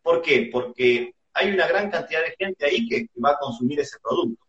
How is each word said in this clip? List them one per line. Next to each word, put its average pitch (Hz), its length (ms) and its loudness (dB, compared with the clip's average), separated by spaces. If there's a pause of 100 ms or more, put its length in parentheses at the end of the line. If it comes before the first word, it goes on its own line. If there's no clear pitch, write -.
¿Por 165 200 2
qué? 117 300 2
Porque 123 600 0 (220)
hay 196 140 2
una 175 180 2
gran 202 220 0
cantidad 160 320 -4
de 165 160 -6
gente 190 280 -4
ahí 117 220 0
que, - 180 -2
que - 140 -16
va 139 120 4
a 147 60 0
consumir 139 420 -4
ese - 220 -8
producto. 117 460 -2